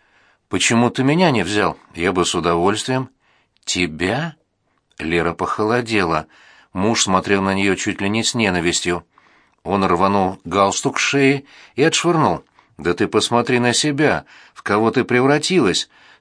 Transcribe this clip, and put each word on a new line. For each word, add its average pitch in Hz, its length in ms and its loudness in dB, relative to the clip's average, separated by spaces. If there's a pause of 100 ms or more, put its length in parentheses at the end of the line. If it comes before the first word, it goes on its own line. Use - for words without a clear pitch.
(480)
«Почему 117 400 2
ты 127 140 -4
меня 160 280 4
не 113 120 2
взял? 92 340 0 (180)
Я 87 180 -2
бы 87 120 2
с - 100 -4
удовольствием». 95 760 -2 (540)
«Тебя?» 92 720 -4 (600)
Лера 82 360 -2
похолодела. 107 920 -2 (460)
Муж 107 300 0
смотрел 98 400 0
на 98 120 0
неё 98 220 0
чуть 98 240 -6
ли 98 80 -2
не 110 160 -2
с - 100 -4
ненавистью. 87 720 -2 (560)
Он 95 220 -2
рванул 95 600 0
галстук 98 540 -2
с - 40 -2
шеи 139 440 0 (300)
и 123 60 2
отшвырнул. 160 600 0 (340)
«Да 85 160 0
ты - 120 0
посмотри 120 520 0
на 120 160 2
себя, 139 500 0 (300)
в - 80 -20
кого 110 280 2
ты 117 140 0
превратилась. 135 840 0 (300)